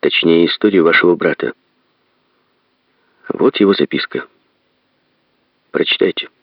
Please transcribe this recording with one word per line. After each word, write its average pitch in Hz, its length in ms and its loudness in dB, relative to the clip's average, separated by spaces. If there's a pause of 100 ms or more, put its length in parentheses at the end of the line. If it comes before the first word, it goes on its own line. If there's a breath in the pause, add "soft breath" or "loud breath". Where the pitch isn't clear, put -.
Точнее, 82 460 2
историю 98 380 0
вашего 85 320 2
брата. 78 380 -4 (1700)
Вот - 280 0
его 101 180 4
записка. - 520 -4 (1400)
Прочитайте. - 580 -2 (140)